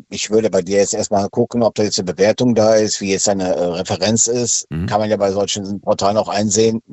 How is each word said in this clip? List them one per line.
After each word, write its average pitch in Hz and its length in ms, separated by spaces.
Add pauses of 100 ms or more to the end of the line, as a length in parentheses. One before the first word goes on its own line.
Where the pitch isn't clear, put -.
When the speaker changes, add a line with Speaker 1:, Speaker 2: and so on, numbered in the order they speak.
(140)
Speaker 1:
ich - 160
würde 110 180
bei 92 140
dir 98 160
jetzt 101 160
erstmal 101 360
gucken, 120 320
ob 107 120
da 107 80
jetzt 101 160
eine 92 140
Bewertung 110 420
da 110 200
ist, 110 260
wie 98 100
jetzt 95 160
deine, 95 280
äh, 87 100
Referenz 95 640
ist. 120 420
Speaker 2:
Mhm. 87 160
Speaker 1:
Kann 104 140
man 107 100
ja 107 60
bei 98 160
solchen 98 480
Portalen - 360
auch 101 120
einsehen, 110 520 (120)